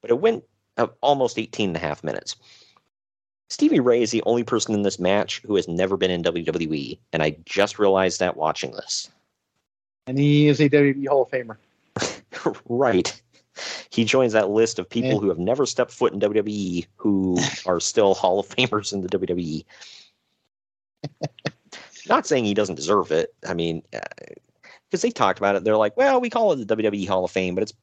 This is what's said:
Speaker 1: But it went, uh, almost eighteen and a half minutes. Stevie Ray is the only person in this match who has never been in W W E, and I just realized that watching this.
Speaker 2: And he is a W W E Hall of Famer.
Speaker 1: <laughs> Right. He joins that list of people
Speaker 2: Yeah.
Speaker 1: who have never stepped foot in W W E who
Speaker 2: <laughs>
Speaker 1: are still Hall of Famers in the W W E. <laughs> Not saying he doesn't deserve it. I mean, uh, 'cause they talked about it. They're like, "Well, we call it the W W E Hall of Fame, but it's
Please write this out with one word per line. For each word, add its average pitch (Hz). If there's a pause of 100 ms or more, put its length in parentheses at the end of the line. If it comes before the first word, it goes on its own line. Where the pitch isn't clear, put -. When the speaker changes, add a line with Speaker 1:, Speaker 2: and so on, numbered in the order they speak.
Speaker 1:
But 117
it 120
went, 226 (320)
uh, 117 (120)
almost 135
eighteen 107
and 82
a 82
half 76
minutes. 53 (1120)
Stevie 294
Ray 123
is 107
the 117
only 120
person 110
in 101
this 98
match 95
who 104
has 87
never 92
been 92
in 87
W 85
W 80
E, 67 (140)
and 80
I 76
just -
realized 95
that 90
watching 78
this. - (960)
Speaker 2:
And 131
he 147
is 143
a 151
W 143
W 139
E 135
Hall 139
of -
Famer. 120
Speaker 1:
<laughs> - (1000)
Right. 120 (720)
He 117
joins 123
that 107
list 110
of 90
people 127
Speaker 2:
Yeah. 107
Speaker 1:
who 101
have 85
never 120
stepped -
foot -
in 98
W 104
W 104
E 90 (100)
who 95 (140)
Speaker 2:
<laughs> -
Speaker 1:
are 90
still 98
Hall 95
of -
Famers 107
in 98
the 90
W 92
W 87
E. 78 (1400)
<laughs> 151 (1000)
Not 277
saying 127
he 101
doesn't 98
deserve 82
it. 80 (140)
I 90
mean, 82 (120)
uh, 50 (880)
'cause 180
they 240
talked 101
about 101
it. 92
They're 107
like, 107
"Well, 269
we 240
call 220
it 147
the 123
W 110
W 101
E 90
Hall 92
of 90
Fame, 92
but 98
it's 107